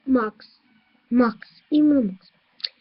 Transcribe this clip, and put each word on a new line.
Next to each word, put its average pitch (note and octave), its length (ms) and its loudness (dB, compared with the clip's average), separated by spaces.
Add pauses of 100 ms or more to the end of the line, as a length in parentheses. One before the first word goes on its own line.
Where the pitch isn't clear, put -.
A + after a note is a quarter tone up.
Макс. A#3+ 420 -4 (600)
Макс, A#3 380 -2 (220)
іменно D4+ 320 2
Макс. F#3 320 -8 (480)